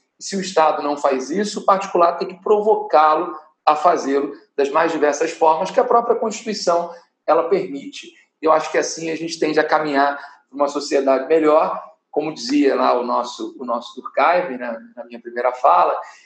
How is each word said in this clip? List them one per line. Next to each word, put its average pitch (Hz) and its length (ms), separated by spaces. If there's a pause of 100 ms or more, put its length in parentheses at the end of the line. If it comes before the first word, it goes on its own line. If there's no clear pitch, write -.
(160)
E - 60
se - 140
o 190 40
Estado 151 400
não 147 160
faz 135 320
isso, 202 300
o - 60
particular 180 480
tem - 160
que - 120
provocá-lo 180 920 (320)
a 151 80
fazê-lo 139 580 (240)
das 143 140
mais 160 220
diversas 147 400
formas 165 400
que 254 80
a 247 40
própria 233 300
Constituição 202 800 (340)
ela 165 220
permite. - 640 (300)
Eu 156 100
acho 156 180
que 175 60
assim 160 340
a 156 60
gente 165 220
tende 156 200
a 151 60
caminhar 143 540 (320)
pra - 40
uma 143 140
sociedade 135 580
melhor. 156 560 (280)
Como 156 240
dizia 131 400
lá 127 260
o - 20
nosso, 120 560
o 127 60
nosso 120 340
Durkheim, 135 600
né, 120 200 (160)
na 120 120
minha 120 120
primeira 120 340
fala, 160 460 (280)